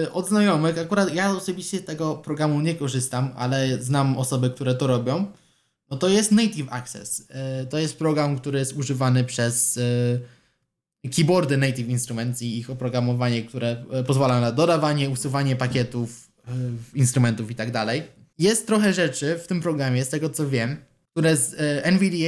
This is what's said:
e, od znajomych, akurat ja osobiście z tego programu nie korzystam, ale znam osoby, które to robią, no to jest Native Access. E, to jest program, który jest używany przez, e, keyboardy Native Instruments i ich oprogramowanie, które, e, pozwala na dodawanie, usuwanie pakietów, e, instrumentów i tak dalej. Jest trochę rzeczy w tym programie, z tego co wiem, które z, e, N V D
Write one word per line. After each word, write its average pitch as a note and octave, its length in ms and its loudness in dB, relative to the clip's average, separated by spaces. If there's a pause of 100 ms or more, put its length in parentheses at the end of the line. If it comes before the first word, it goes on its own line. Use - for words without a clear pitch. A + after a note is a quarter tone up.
e, - 80 -6
od F3+ 160 -4
znajomych, E3 500 4
akurat F3+ 360 0
ja G3 160 2
osobiście F#3 480 -4
z F3 60 -8
tego D#3 300 -4
programu D3+ 460 0
nie D#3+ 140 0
korzystam, C3 640 -2
ale C3 460 0
znam C3+ 360 2
osoby, B2+ 320 0
które B2+ 240 -2
to C#3 120 -2
robią, C3 460 0 (580)
no C3+ 60 -6
to F3 120 2
jest G#3+ 240 4
Native F3+ 400 2
Access. - 560 -10
E, C3 380 -6
to D#3 120 -4
jest D#3 200 -2
program, D3 400 0
który C#3 200 -4
jest C3+ 140 -2
używany B2+ 520 2
przez, A#2+ 540 -2 (1300)
e, B2+ 40 -8
keyboardy D#3+ 480 2
Native B2+ 320 0
Instruments A#2+ 540 -4
i A#2 160 -4
ich A#2+ 120 -10
oprogramowanie, B2 720 0
które, A#2 500 -6
e, C3 120 -2
pozwala C3 360 2
na A#2+ 120 2
dodawanie, D3 580 2
usuwanie C3+ 460 0
pakietów, B2 720 -4 (180)
e, B2 40 -8 (420)
instrumentów A#2+ 560 2
i A#2 40 -8
tak A2+ 160 -4
dalej. A#2+ 320 -2 (360)
Jest G#3+ 280 2
trochę G#3+ 260 4
rzeczy E3 460 0
w E3 80 -12
tym F3+ 140 0
programie, C3+ 440 0
z B2+ 40 -8
tego D3+ 220 -2
co D3 180 -2
wiem, C3 280 0 (340)
które D#3+ 260 2
z, - 180 -2
e, D3 300 -2
N F3+ 140 4
V F#3+ 120 4
D F3 60 -4 (120)